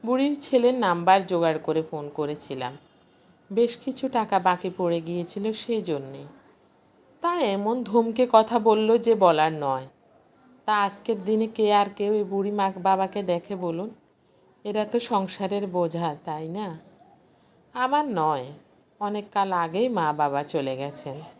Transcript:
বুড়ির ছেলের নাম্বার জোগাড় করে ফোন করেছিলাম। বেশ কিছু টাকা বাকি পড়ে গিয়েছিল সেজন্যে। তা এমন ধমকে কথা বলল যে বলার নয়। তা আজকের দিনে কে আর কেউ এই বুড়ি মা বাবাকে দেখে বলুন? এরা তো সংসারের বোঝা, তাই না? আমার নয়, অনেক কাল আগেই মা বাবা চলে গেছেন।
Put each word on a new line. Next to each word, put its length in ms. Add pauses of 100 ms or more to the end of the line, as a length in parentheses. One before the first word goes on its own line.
বুড়ির 360
ছেলের 320
নাম্বার 520
জোগাড় 340
করে 320
ফোন 180
করেছিলাম। 680 (720)
বেশ 260
কিছু 320
টাকা 300
বাকি 380
পড়ে 240
গিয়েছিল 520
সেজন্যে। 720 (960)
তা 200
এমন 420
ধমকে 480
কথা 280
বলল 380
যে 180
বলার 380
নয়। 340 (800)
তা 180
আজকের 420
দিনে 220
কে 260
আর 120 (100)
কেউ 180
এই 100
বুড়ি 280
মা 260
বাবাকে 460
দেখে 320
বলুন? 340 (760)
এরা 220
তো 140
সংসারের 680
বোঝা, 480 (100)
তাই 220
না? 320 (960)
আমার 340
নয়, 380 (540)
অনেক 320
কাল 200
আগেই 380
মা 240
বাবা 300
চলে 340
গেছেন। 440 (180)